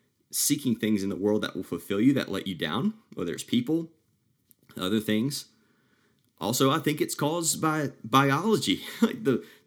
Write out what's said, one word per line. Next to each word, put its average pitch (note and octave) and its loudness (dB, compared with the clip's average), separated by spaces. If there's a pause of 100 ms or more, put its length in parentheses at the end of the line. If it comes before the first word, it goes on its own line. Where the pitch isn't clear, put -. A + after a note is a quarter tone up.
(320)
seeking - -2
things A2 0
in G2 -2
the F#2+ -4
world G#2 0
that - -8
will F#2 -6
fulfill G2 -4
you, C3 6
that - -2
let F#2+ -4
you F#2+ -4
down, A#2+ -2 (200)
whether E2+ -6
it's - -8
people, D#3+ 0 (920)
other G2+ 0
things. A2 -2 (920)
Also, C3+ 2
I D#3+ 2
think D3 -2
it's - -4
caused D#3+ -2
by D#3 0 (120)
biology. C#3 4 (100)
<laughs> - -6
Like G#3+ 2
the, B2+ 2 (220)